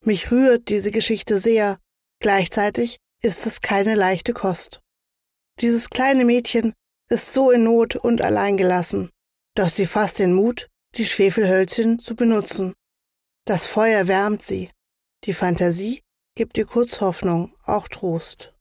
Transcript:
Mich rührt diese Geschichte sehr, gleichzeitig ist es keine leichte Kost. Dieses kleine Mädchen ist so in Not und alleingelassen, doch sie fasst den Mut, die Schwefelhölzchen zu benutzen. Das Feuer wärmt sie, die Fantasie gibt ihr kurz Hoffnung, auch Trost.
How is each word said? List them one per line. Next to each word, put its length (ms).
Mich 280
rührt 360
diese 220
Geschichte 480
sehr, 400
gleichzeitig 800
ist 240
es 140
keine 340
leichte 380
Kost. 480
Dieses 280
kleine 360
Mädchen 480
ist 240
so 200
in 100
Not 320
und 260
alleingelassen, 880
doch 140
sie 180
fasst 320
den 140
Mut, 340
die 80
Schwefelhölzchen 960
zu 160
benutzen. 580
Das 220
Feuer 420
wärmt 340
sie, 280
die 100
Fantasie 680
gibt 240
ihr 80
kurz 340
Hoffnung, 600
auch 240
Trost. 760